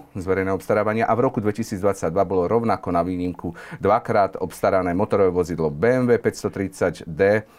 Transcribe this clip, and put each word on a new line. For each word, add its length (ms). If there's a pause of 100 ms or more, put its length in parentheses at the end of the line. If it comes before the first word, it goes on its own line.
(140)
z 80
verejného 320
obstarávania. 560
A 80
v 80
roku 160
dvetisícdvadsaťdva 880
bolo 160
rovnako 480
na 80
výnimku 560 (240)
dvakrát 560
obstarané 560
motorové 400
vozidlo 400
B 260
M 60
W 100
päťstotridsať 920
D 320 (180)